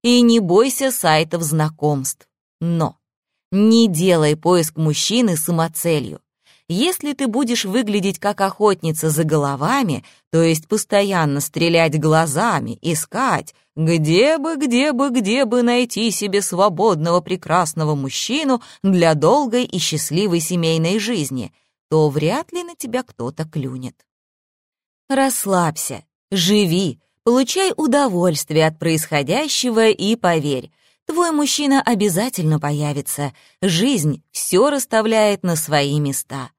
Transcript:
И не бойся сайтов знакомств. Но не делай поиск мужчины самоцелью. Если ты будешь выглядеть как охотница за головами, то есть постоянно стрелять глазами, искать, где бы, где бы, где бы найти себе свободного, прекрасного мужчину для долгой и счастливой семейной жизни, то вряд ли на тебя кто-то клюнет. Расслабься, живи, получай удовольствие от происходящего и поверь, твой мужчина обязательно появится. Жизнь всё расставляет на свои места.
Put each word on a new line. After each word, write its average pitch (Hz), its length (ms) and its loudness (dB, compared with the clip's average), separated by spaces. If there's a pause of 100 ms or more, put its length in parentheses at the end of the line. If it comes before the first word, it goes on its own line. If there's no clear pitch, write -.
И 240 180 4
не 233 180 6
бойся 233 540 2
сайтов 165 500 0
знакомств. 151 840 -2 (320)
Но 165 360 -2 (540)
не 220 380 6
делай 160 480 2
поиск 165 400 2
мужчины 180 600 0
самоцелью. 160 840 -2 (480)
Если 285 440 -2
ты 277 140 -4
будешь 233 400 -2
выглядеть 202 520 -2
как 202 220 -4
охотница 185 720 0
за 156 140 0
головами, 151 800 0 (260)
то 165 120 2
есть 165 240 0
постоянно 196 760 0
стрелять 160 600 0
глазами, 156 800 0
искать, 170 760 -4 (220)
где 165 640 2
бы, 320 180 -4
где 269 360 0
бы, 269 180 0
где 240 340 0
бы 240 180 0
найти 240 480 0
себе 202 300 -2
свободного, 180 800 0
прекрасного 160 720 -2
мужчину 240 680 -2 (200)
для 175 320 4
долгой 233 500 2
и - 140 -6
счастливой 170 640 -2
семейной 165 580 0
жизни, 151 540 -4 (380)
то 156 180 4
вряд 160 440 -2
ли 349 100 -6
на 339 140 -14
тебя 247 260 -6
кто-то 151 420 -10
клюнет. 131 500 -10 (1120)
Расслабься, 196 960 0 (260)
живи, 185 680 0 (260)
получай 269 520 2
удовольствие 180 920 0
от 156 120 -2
происходящего 196 1120 0
и 214 280 0
поверь, 147 540 -2 (340)
твой 339 260 0
мужчина 294 520 0
обязательно 190 760 0
появится. 147 760 -4 (260)
Жизнь 170 720 0
всё 240 400 2
расставляет 220 720 0
на 170 140 -2
свои 147 440 0
места. 135 580 -6